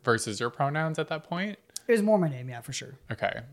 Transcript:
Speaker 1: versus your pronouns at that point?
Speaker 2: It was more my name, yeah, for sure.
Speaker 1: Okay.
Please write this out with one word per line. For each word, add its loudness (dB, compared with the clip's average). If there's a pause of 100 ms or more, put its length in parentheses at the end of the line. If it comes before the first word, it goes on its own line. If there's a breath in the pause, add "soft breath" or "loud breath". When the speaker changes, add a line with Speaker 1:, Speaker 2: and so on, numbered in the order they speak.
Speaker 1:
versus 0
your -2
pronouns -2
at -2
that -6
point? -6 (300)
Speaker 2:
It 6
was 4
more 6
my 4
name, -6
yeah, -8
for -10
sure. -10 (120)
Speaker 1:
Okay. 0 (120)